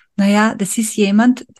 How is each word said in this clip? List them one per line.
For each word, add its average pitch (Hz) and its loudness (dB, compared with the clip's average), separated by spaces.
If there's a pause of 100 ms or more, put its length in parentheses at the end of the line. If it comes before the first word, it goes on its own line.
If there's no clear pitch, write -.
(180)
naja, 208 2
das - -6
ist 220 -6
jemand, 214 2 (140)